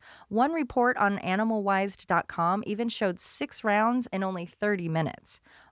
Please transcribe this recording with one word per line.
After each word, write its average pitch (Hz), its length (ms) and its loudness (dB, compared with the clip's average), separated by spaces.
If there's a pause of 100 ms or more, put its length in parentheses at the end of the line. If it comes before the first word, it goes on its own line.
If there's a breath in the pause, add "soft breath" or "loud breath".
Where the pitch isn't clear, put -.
(280 loud breath)
One 254 260 2
report 254 440 0
on 202 220 2
animalwise 196 880 0
dot 170 200 2
com 180 380 0
even 220 240 -2
showed 190 300 -2
six - 440 -4
rounds 226 480 2
in 196 120 -2
only 185 240 -4
thirty 196 420 -2
minutes, - 500 -2 (320 soft breath)